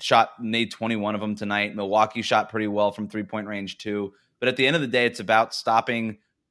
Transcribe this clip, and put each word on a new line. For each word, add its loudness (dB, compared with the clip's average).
shot, 4
made -2
twenty-one -2
of -4
them -4
tonight. -2
Milwaukee 2
shot 2
pretty -2
well 2
from -8
three-point -8
range, -8
too. -6
But 2
at -4
the 4
end 2
of 2
the -4
day, 2
it's -2
about 2
stopping 0